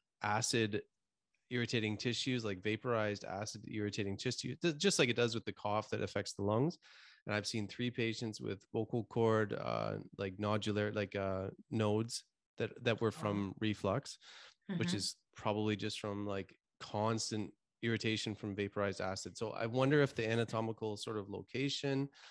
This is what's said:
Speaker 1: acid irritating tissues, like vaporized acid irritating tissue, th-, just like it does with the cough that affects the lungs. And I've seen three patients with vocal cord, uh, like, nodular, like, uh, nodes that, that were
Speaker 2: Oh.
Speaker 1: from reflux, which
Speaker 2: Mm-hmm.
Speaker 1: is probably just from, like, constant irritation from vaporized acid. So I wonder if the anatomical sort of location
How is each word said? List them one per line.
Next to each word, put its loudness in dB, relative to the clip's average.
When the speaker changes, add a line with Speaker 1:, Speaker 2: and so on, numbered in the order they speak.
Speaker 1:
acid 2
irritating 0
tissues, -2
like -4
vaporized 0
acid -6
irritating -2
tissue, -4
th-, 0
just 4
like 6
it 2
does 4
with -4
the -6
cough -2
that 0
affects -2
the -6
lungs. 4
And 0
I've 0
seen -2
three -2
patients -2
with -6
vocal 0
cord, 4
uh, 0
like, -4
nodular, 2
like, -2
uh, 0
nodes 2
that, -2
that 2
were 4
Speaker 2:
Oh. 0
Speaker 1:
from -2
reflux, 0
which 0
Speaker 2:
Mm-hmm. 0
Speaker 1:
is -4
probably 0
just -4
from, -4
like, -6
constant -2
irritation 0
from -6
vaporized 0
acid. -4
So -4
I -4
wonder 6
if 4
the 0
anatomical 0
sort -4
of -6
location -2